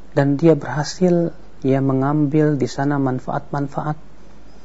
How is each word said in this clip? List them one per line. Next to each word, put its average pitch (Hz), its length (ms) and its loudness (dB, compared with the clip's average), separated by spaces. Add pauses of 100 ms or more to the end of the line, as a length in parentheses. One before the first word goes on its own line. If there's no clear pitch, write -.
(140)
dan 143 240 2
dia 160 160 6
berhasil, 165 800 0 (260)
ya, 135 240 2
mengambil 143 720 2
di 127 80 0
sana 139 320 0
manfaat-manfaat, 143 1000 -4 (680)